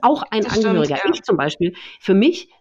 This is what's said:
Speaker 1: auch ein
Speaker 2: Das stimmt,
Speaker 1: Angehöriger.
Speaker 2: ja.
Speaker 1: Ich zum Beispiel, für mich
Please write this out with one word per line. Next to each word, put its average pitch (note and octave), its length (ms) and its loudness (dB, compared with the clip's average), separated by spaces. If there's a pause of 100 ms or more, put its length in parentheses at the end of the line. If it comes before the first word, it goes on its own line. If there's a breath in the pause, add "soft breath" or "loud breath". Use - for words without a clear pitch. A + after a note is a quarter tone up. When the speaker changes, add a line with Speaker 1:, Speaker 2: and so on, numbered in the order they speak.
Speaker 1:
auch G3+ 300 2
ein G#3+ 100 0
Speaker 2:
Das F#3+ 120 -4
stimmt, G#3+ 120 2
Speaker 1:
Angehöriger. D3+ 300 2
Speaker 2:
ja. - 160 -2
Speaker 1:
Ich - 100 -10
zum - 140 -2
Beispiel, D3+ 380 -4 (260 loud breath)
für F#3 140 0
mich C#4+ 340 2 (120 soft breath)